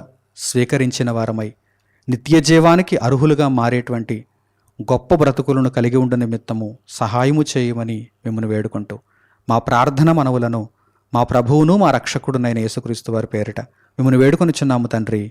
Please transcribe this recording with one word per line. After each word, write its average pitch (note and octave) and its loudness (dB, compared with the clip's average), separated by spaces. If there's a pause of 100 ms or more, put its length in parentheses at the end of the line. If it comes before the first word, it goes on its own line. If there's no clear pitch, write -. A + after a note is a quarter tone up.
(380)
స్వీకరించిన B2+ -2
వారమై A2 -4 (600)
నిత్య C#3+ 2
జీవానికి E3 4
అర్హులుగా C#3 2
మారేటువంటి A#2+ -2 (640)
గొప్ప B2 0
బ్రతుకులను C3+ 0
కలిగి A#2+ 0
ఉండు B2+ 0
నిమిత్తము A2+ -4 (220)
సహాయము C3 0
చేయమని A#2 -4 (240)
మిమ్మల్ని A2 -6
వేడుకుంటూ, G#2+ -6 (500)
మా A2+ 2
ప్రార్థన C3+ 2
మనవులను B2 0 (520)
మా A#2+ 2
ప్రభువును C#3+ 2
మా F#3+ 4
రక్షకుడునైన B2 -2
యేసుక్రీస్తు A2+ -6
వారి A2 -4
పేరిట G#2+ -6 (380)
మిమ్మల్ని C3 4
వేడుకొనుచున్నాము C#3 2
తండ్రి. A2 -4